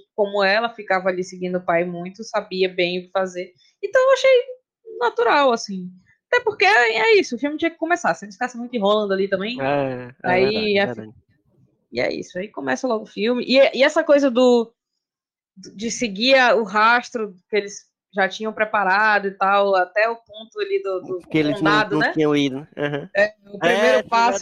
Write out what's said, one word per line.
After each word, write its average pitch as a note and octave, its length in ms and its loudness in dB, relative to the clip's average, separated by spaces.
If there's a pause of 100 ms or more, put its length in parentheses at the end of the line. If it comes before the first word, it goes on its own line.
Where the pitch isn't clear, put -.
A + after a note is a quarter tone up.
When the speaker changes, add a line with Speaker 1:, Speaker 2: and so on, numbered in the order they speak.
(140)
Speaker 1:
como G3+ 280 0
ela A3 280 2
ficava F#3+ 400 -2
ali F#3 120 -2
seguindo F3+ 360 -6
o F3+ 60 -10
pai F3 200 0
muito, F3+ 400 -10
sabia F#3+ 460 -4
bem F3+ 300 -2
o - 20 -8
que F3+ 80 -20
fazer. F#3 420 -6 (300)
Então G4+ 180 2
eu C5 140 4
achei C5 300 4 (540)
natural, D#4+ 540 2
assim. F#3+ 380 -6 (360)
Até B4 160 0
porque G#4 220 -2
é, A4+ 340 4
é A4 220 4
isso, B3 160 -4
o - 20 -8
filme D4 200 -4
tinha E4 120 -2
que E4 60 -10
começar. E4 380 -2
Se - 100 -14
eles G#3 100 -16
ficassem B3 240 -8
muito A#3+ 160 -10
enrolando G#3 380 0
ali F#3+ 160 0
também, G3 320 -4
Speaker 2:
É, C3+ 40 -4
é C3 580 -2
Speaker 1:
aí F#3 220 2
Speaker 2:
verdade, G#3+ 280 0
Speaker 1:
ia G3 100 2
Speaker 2:
é G3+ 40 0
verdade. A2+ 260 -8
Speaker 1:
fi-, - 60 -20 (760)
e A#2 80 -4
é - 140 -2
isso, - 240 -12
aí G#3 100 -10
começa C4 400 -6
logo A3 160 -4
o - 20 -18
filme. A3+ 400 -4
E, C4 120 2 (200)
e B3+ 40 2
essa D#4 200 2
coisa C#4+ 280 4
do, A#3+ 420 4 (840)
de G3 360 -12
seguir A#3 440 0
a, B3 200 6
o A3+ 80 2
rastro A3 720 0 (160)
que G#3+ 60 -2
eles G3+ 320 -6 (260)
já G3 120 0
tinham A3 280 -8
preparado G#3 760 0
e - 40 -4
tal, G3 440 2
até G3 320 0
o A#3 80 -6
ponto G#3+ 440 -18
ali G3 220 -2
do, F#3+ 200 -6
do F3+ 160 -8 (120)
Speaker 2:
Que D#3+ 80 0
eles D3 200 0
Speaker 1:
condado, G#3 340 0
Speaker 2:
não, D#3 80 0
não A#3+ 60 2
Speaker 1:
né? E4 80 -2
Speaker 2:
tinham D3+ 200 0
ido, C#3 260 -2
né? D#3 80 -16 (100)
Aham. D3 360 -6
Speaker 1:
É, G#3 200 0 (180)
o G3+ 60 -14
primeiro G#3+ 400 2
Speaker 2:
É, G#3+ 40 -2
sim, - 60 -20
Speaker 1:
passo A#3 340 2